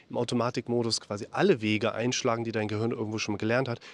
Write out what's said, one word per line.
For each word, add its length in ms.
im 80
Automatikmodus 840
quasi 320
alle 300
Wege 320
einschlagen, 500
die 80
dein 160
Gehirn 240
irgendwo 260
schon 160
mal 60
gelernt 300
hat, 100